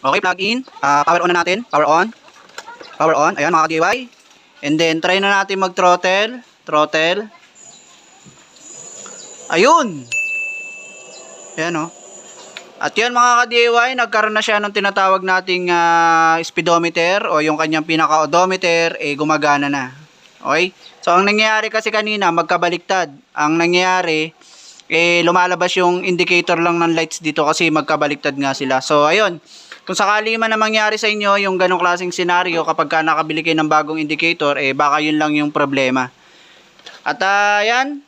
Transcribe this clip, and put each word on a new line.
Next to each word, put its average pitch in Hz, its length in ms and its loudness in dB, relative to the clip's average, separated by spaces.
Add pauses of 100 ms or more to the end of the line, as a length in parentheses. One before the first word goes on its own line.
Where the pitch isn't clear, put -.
Okay, 135 160 0
plug 180 240 -2
in. 233 240 -4 (160)
Ah, 143 240 2
power 170 160 2
on 175 80 0
na 175 160 2
natin. 185 240 -2
Power 151 160 2
on. 165 240 2 (880)
Power 160 160 2
on. 156 240 0
Ayan, 151 160 0
mga 160 160 2
ka-D 160 80 -4
I 160 80 0
Y. 214 120 0 (680)
And 143 160 0
then, 160 160 2
try 180 240 0
na 196 80 0
natin 196 320 0
mag-throttle. 185 800 0 (240)
Throttle. 160 640 0 (2250)
Ayun! 190 560 2 (1400)
Ayan, 160 320 -4
oh. 170 80 -16 (880)
At 143 160 -2
yan, 233 160 0
mga 240 320 4
ka-D 233 80 -10
I 240 160 4
Y, 233 240 2
nagkaroon 220 400 0
na 214 80 0
siya 214 160 0
ng 208 160 -4
tinatawag 196 480 2
nating, 185 480 -2
ah, 165 720 4
speedometer 170 880 0
o 165 80 0
yung 151 240 0
kanyang 156 240 0
pinaka-odometer, 165 1120 2
eh, 147 160 -6
gumagana 147 560 0
na. 135 240 -6 (480)
Okay? 165 320 -2 (320)
So, 175 80 2
ang 190 160 4
nangyayari 214 400 0
kasi 220 240 -4
kanina, 208 400 -2
magkabaliktad. 175 800 -2 (240)
Ang 156 240 0
nangyayari, 175 720 0 (560)
eh, 170 320 2
lumalabas 180 560 0
yung 180 240 2
indicator 175 560 0
lang 170 240 0
ng 170 160 0
lights 160 240 -6
dito 151 240 -2
kasi 160 240 0
magkabaliktad 147 640 -2
nga 139 240 -4
sila. 131 240 -2
So, 147 240 2
ayun. 180 320 2 (440)
Kung 185 160 -8
sakali 214 400 0
man 220 160 0
na 214 80 0
mangyari 214 320 0
sa 214 160 -2
inyo 208 320 2
yung 190 160 0
ganong 180 240 2
klaseng 180 320 0
senaryo 180 480 0
kapag 156 240 0
ka 156 160 0
nakabili 160 400 0
kayo 160 160 0
ng 156 80 0
bagong 156 320 0
indicator, 156 640 -2
eh, 135 160 -2
baka 147 240 2
yun 151 160 0
lang 151 160 0
yung 147 160 0
problema. 135 560 0 (960)
At, - 240 -4
ah, 208 400 2
yan. 269 420 -2